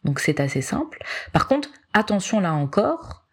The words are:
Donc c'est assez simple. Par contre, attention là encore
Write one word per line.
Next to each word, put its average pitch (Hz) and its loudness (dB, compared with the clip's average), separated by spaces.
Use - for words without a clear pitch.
Donc 143 0
c'est 147 0
assez 139 0
simple. - -6
Par - 4
contre, 277 2
attention 208 2
là 170 2
encore 156 0